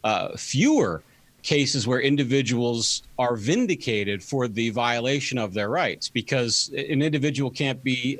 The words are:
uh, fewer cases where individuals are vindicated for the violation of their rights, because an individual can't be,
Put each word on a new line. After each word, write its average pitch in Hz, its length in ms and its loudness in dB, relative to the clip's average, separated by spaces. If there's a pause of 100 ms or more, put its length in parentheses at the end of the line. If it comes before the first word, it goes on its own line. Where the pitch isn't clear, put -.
uh, 101 320 0
fewer 143 680 2 (400)
cases 139 420 2
where 127 160 2
individuals 120 1000 2 (160)
are 120 160 2
vindicated 110 880 0
for 127 240 0
the 113 240 0
violation 123 680 0
of 104 160 -2
their 104 160 -2
rights, 139 400 -2
because 120 600 0
an - 340 0
individual 139 480 0
can't 135 320 -2
be, 127 360 -2